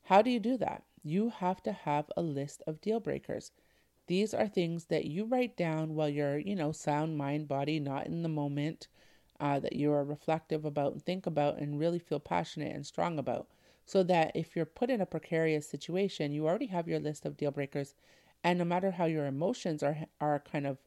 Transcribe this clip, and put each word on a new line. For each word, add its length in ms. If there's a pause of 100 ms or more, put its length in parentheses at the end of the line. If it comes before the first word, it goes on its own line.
How 180
do 80
you 100
do 180
that? 260 (200)
You 260
have 340
to 80
have 460
a 40
list 460
of 140
deal 180
breakers. 520 (560)
These 260
are 140
things 380
that 200
you 200
write 300
down 400
while 140
you're, 280
you 180
know, 160
sound 460
mind, 300
body, 320
not 280
in 160
the 60
moment, 580 (520)
uh, 200
that 140
you 200
are 100
reflective 600
about 280
and 80
think 240
about 340
and 200
really 200
feel 200
passionate 560
and 100
strong 320
about. 300 (380)
So 180
that 320
if 200
you're 100
put 240
in 120
a 40
precarious 600
situation, 680
you 140
already 200
have 200
your 120
list 260
of 120
deal 140
breakers. 440 (480)
And 160
no 60
matter 260
how 140
your 200
emotions 560
are, 240 (140)
are 200
kind 280
of 200